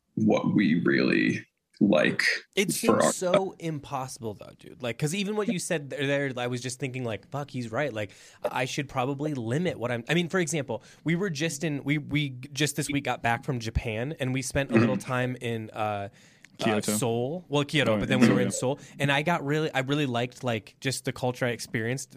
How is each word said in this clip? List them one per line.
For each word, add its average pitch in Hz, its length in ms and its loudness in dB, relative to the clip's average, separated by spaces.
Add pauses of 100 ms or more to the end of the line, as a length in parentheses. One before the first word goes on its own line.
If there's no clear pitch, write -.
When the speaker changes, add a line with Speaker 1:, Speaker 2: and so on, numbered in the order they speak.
(160)
Speaker 1:
what - 400 2
we - 300 4
really 62 600 2 (360)
like 87 420 4 (320)
Speaker 2:
It 190 160 2 (140)
Speaker 1:
for 226 100 4
Speaker 2:
seems - 80 4
Speaker 1:
our 160 100 4
Speaker 2:
so 190 460 0
impossible 135 720 -6
though, - 240 -18
dude. - 240 -20
Like, 120 160 -4
'cause 147 160 0
even 202 220 0
what 208 140 0
you 180 100 0
said 151 300 -4
there, 135 180 -2
there, 139 300 2
I 123 100 -2
was 123 140 -2
just 127 180 -8
thinking, 131 240 -4
like, 110 260 -6
"Fuck, 139 220 -8
he's 123 180 -6
right." 127 220 -2
Like, 107 200 -4 (380)
I 127 140 -2
should 131 240 -4
probably 139 460 -2
limit 127 440 -2
what 117 140 -4
I'm, 117 160 -4
I 147 60 0
mean, 175 160 2
for 190 100 0
example, 139 420 -4 (220)
we 165 140 2
were 196 120 0
just 160 360 -2
in, 143 180 -2
we, 147 140 2
we 143 320 0 (240)
just 139 240 0
this 147 120 -2
week 151 140 0
got 123 180 -4
back 117 220 2
from 131 160 -2
Japan, 113 600 -2
and 131 120 0
we 131 80 0
spent 135 300 -2
a 117 60 6
little 110 180 4
Speaker 1:
Mm-hmm. - 20 0
Speaker 2:
time 127 440 -2
in, 113 300 -4
uh, 104 380 -2 (520)
uh, 107 180 2
Speaker 3:
Kyoto. - 0 -
Speaker 2:
Seoul. 120 720 0
Well, 143 160 4
Kyoto, 139 260 2
Speaker 3:
Oh, 107 60 4
Speaker 2:
but 98 100 0
then 127 140 4
Speaker 3:
in - 0 -
Speaker 2:
we 113 80 10
were 101 100 6
in 98 100 2
Speaker 3:
Seoul. - 20 -2
Speaker 2:
Seoul, 131 280 -2 (180)
and 143 140 2
I 143 120 2
got 160 220 0
really, 156 280 0
I 131 60 0
really 143 260 0
liked, 123 360 -2
like, 117 380 -4
just - 240 -4
the 135 80 -4
culture 123 340 -2
I 120 40 2
experienced, 120 680 -4